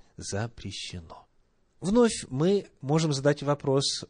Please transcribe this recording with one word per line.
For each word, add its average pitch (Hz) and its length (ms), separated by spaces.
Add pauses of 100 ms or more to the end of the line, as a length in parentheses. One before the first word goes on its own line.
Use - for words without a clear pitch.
(180)
запрещено. 95 1120 (540)
Вновь 220 480
мы 175 380 (120)
можем 151 320
задать 143 320
вопрос 139 680